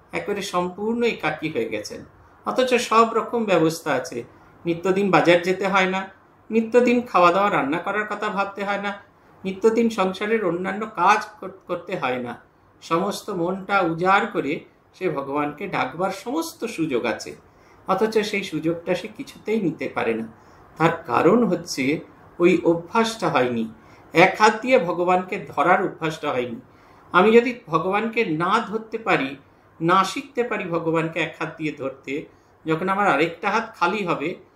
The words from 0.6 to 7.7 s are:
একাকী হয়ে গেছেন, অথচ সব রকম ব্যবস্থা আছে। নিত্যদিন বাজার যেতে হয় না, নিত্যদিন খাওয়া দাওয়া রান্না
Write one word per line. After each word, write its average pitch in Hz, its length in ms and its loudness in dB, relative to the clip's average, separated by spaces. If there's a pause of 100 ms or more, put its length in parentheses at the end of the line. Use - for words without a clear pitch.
একাকী 156 460 -2
হয়ে 113 200 -2
গেছেন, - 360 -8 (400)
অথচ 254 280 0
সব 226 400 4
রকম 226 320 -2
ব্যবস্থা 160 480 2
আছে। 123 300 -4 (420)
নিত্যদিন 185 460 0
বাজার 165 300 6
যেতে 185 260 -2
হয় 185 220 2
না, 190 200 -6 (420)
নিত্যদিন 233 500 4
খাওয়া 175 300 4
দাওয়া 196 200 2
রান্না 147 260 0